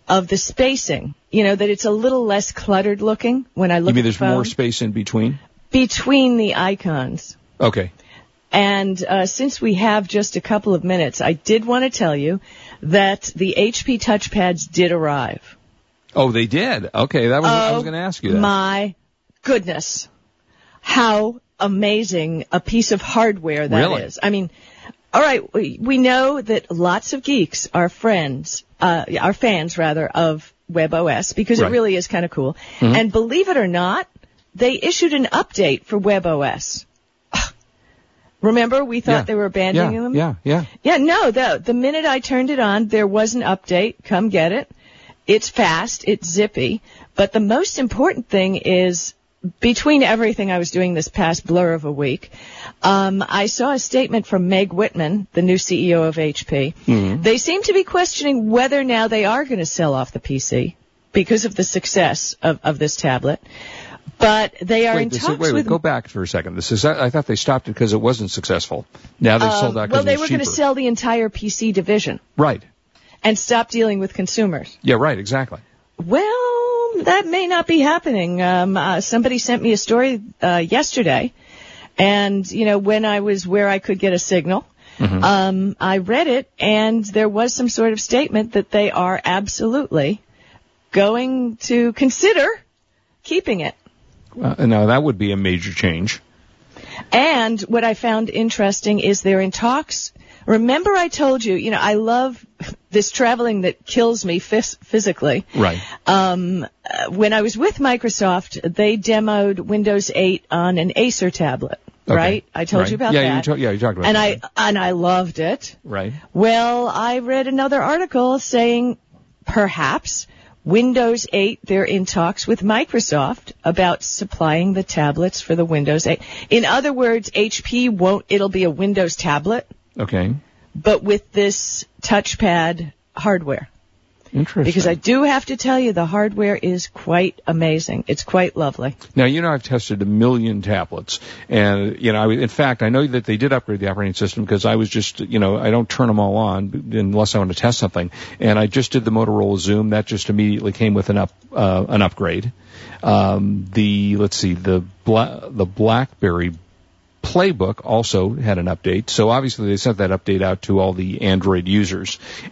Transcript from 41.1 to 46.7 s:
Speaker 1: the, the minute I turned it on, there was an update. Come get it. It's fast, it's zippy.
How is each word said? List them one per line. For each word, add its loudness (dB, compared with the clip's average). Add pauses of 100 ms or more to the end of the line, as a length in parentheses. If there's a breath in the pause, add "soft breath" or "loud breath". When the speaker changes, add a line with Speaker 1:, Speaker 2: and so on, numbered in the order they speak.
Speaker 1:
the, 0
the -2
minute 0
I 0
turned -2
it -2
on, 2
there 2
was 0
an -2
update. -2
Come 0
get 2
it. -4 (560 loud breath)
It's 2
fast, 0
it's 0
zippy. -2 (340 loud breath)